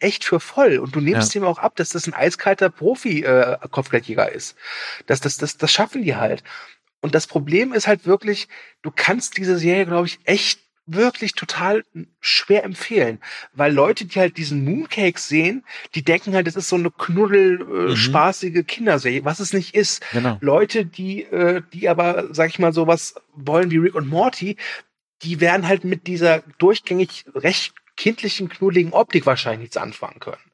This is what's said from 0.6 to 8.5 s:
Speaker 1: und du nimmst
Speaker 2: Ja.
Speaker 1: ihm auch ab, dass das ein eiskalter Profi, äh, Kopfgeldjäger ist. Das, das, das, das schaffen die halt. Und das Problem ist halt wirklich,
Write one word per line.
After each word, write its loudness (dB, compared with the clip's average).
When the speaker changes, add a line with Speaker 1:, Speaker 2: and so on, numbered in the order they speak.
Speaker 1:
und -6
du -2
nimmst 2
Speaker 2:
Ja. -2
Speaker 1:
ihm 0
auch 0
ab, -2
dass -2
das -6
ein -6
eiskalter 2
Profi, -2
äh, 4
Kopfgeldjäger 0
ist. -12
Das, 0
das, -4
das, -6
das 0
schaffen 0
die -2
halt. -2
Und -4
das -2
Problem -2
ist -2
halt 0
wirklich, -2